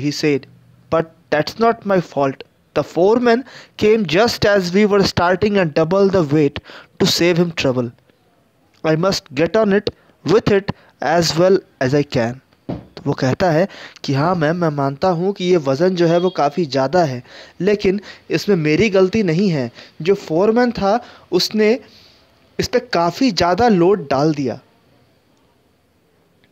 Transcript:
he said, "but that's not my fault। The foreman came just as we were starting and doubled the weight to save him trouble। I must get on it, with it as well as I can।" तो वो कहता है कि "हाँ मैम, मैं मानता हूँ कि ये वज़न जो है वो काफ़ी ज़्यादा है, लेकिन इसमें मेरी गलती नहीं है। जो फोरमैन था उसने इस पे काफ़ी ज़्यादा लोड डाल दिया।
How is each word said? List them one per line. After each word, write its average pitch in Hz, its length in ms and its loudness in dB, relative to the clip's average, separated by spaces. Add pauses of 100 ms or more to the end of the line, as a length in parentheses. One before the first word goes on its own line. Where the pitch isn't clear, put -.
he 147 80 -2
said, 143 320 -2 (460)
"but 165 200 -2 (220)
that's 202 280 -4
not 226 260 0
my 190 120 2 (140)
fault। 139 320 -4 (300)
The 143 120 -2
foreman 233 560 2 (360)
came 214 360 2
just 226 300 0
as 196 300 2
we 208 120 4
were 196 160 2
starting 185 600 0
and 151 180 -2
doubled 190 300 2
the 180 220 2
weight 147 260 2 (400)
to 185 120 2
save 170 320 0
him 175 180 -4
trouble। 123 280 -2 (960)
I 156 120 0
must 185 380 -4
get 170 300 0
on 202 160 2
it, - 100 -4 (360)
with 202 260 2
it 196 240 0 (380)
as 160 260 0
well 185 180 4 (240)
as 131 140 0
I 147 80 2 (140)
can।" 120 180 -2 (340)
तो - 360 -14
वो 143 80 -2
कहता 139 380 -2
है 165 160 2 (360)
कि 143 100 -4
"हाँ 156 220 0
मैम, 160 200 0
मैं 175 140 -2
मानता 143 380 -4
हूँ 180 260 -2
कि 190 120 -8
ये 180 120 2
वज़न 156 380 0
जो 170 120 2
है 165 120 2
वो 180 100 0
काफ़ी - 360 -2
ज़्यादा 139 380 0
है, 127 200 -4 (380)
लेकिन 202 380 0 (300)
इसमें 196 260 0
मेरी 160 340 2
गलती 190 340 2
नहीं 185 260 0
है। 135 220 -2 (300)
जो 175 140 0
फोरमैन 220 560 0
था 202 340 -2 (260)
उसने 214 480 0 (800)
इस 170 80 -4
पे 247 120 -2
काफ़ी 190 520 0
ज़्यादा 185 360 0
लोड 185 420 2
डाल 147 240 2
दिया। 131 260 -4 (1900)